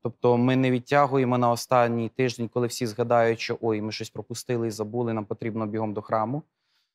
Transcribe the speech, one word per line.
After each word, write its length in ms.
Тобто 340
ми 180
не 160
відтягуємо 680
на 140
останній 580
тиждень, 380
коли 200
всі 200
згадають, 520
що 220
«ой, 200
ми 100
щось 180
пропустили 580
і 40
забули, 420
нам 120
потрібно 420
бігом 260
до 80
храму». 420